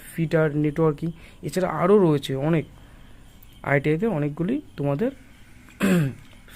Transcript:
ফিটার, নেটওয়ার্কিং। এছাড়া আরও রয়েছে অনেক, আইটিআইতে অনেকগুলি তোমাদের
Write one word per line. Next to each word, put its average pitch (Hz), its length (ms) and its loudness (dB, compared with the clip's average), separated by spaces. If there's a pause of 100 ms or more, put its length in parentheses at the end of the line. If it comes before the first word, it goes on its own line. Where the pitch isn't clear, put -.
(160)
ফিটার, 156 420 0
নেটওয়ার্কিং। 151 540 0 (300)
এছাড়া 175 280 -2
আরও 175 300 4
রয়েছে 147 360 2
অনেক, 151 300 0 (960)
আইটিআইতে 151 440 0
অনেকগুলি 165 540 -4 (160)
তোমাদের 147 340 -2 (1400)